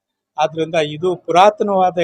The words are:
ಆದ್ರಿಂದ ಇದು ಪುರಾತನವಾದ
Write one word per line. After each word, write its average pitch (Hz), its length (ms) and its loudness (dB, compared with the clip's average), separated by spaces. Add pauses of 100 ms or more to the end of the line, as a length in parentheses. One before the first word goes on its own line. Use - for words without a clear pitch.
(380)
ಆದ್ರಿಂದ 160 380 -2 (120)
ಇದು 156 280 -4
ಪುರಾತನವಾದ 185 880 2